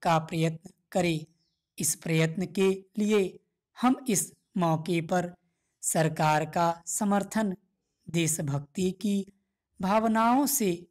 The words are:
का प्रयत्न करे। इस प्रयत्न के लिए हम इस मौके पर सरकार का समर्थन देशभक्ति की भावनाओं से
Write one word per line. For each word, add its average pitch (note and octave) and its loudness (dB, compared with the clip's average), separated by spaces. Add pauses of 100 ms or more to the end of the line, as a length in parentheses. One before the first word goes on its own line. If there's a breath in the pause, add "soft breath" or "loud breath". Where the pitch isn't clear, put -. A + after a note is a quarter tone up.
का E3 2
प्रयत्न D#3+ -4 (220)
करे। E3+ 0 (520)
इस - -2
प्रयत्न D#3+ 0
के F#3+ 0 (140)
लिए G#3 0 (400)
हम C4 0
इस - -2 (220)
मौके E3+ 0
पर F3 -2 (480)
सरकार D#3 0
का E3+ 0
समर्थन G3+ -2 (540)
देशभक्ति D#3+ -2
की G3 -2 (540)
भावनाओं A3 2
से F#3 -2